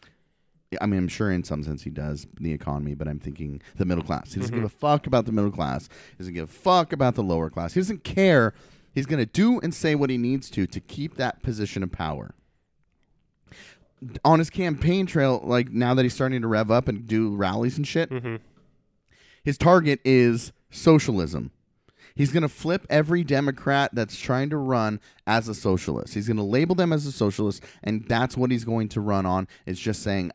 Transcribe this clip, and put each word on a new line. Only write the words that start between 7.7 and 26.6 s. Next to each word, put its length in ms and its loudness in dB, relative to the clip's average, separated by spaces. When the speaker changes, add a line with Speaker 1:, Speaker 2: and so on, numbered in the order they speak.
Speaker 1:
He 60 0
doesn't 240 -4
care. 500 4
He's 140 -2
gonna 200 0
do 340 4
and 140 -2
say 200 0
what 160 2
he 80 -2
needs 320 -2
to, 160 -2
to 140 -8
keep 360 -10
that 260 -4
position 400 -4
of 100 -4
power. 420 -8
On 140 8
his 120 0
campaign 560 0
trail, 380 2
like, 260 0
now 240 2
that 80 4
he's 120 2
starting 280 -2
to 60 -2
rev 220 2
up 180 2
and 180 -6
do 280 0
rallies 440 -2
and 80 -4
shit, 240 -2
Speaker 2:
Mm-hmm. 260 -8
Speaker 1:
his 140 -2
target 480 6
is 480 6
socialism. 840 2
He's 140 2
gonna 180 2
flip 420 -4
every 340 2
Democrat 720 0
that's 240 -4
trying 320 -2
to 60 -4
run 440 0
as 220 2
a 60 -6
socialist. 600 -2
He's 140 -4
gonna 160 0
label 320 2